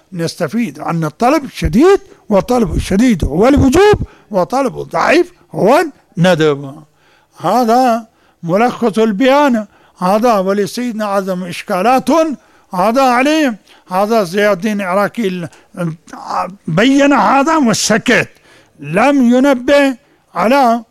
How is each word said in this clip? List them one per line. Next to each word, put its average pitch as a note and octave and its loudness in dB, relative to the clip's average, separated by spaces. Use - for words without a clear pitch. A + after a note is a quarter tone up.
نستفيد E3 -6
أن D#3+ -4
الطلب B3 -2
شديد، B3 2
وطلب G#3+ 0
الشديد G#3 0
هو F3+ 0
الوجوب، D4 4
وطلب G3 -2
الضعيف B3 0
هو B3+ 2
الندب. D3+ 0
هذا A#3 0
ملخص A3 0
البيان A#3+ 2
هذا، G#3+ 0
ولسيدنا G#3 -4
أعظم F#3+ -4
إشكالات G3+ -2
هذا A3 0
عليه. C4 0
هذا G#3 0
زياد G3+ 0
الدين G#3 -6
العراقي G3 -2
ال-، F3+ -8
بين C4+ 2
هذا C4+ 2
وسكت، A3 0
لم A#3+ 2
ينبه C4+ 2
على A#3 0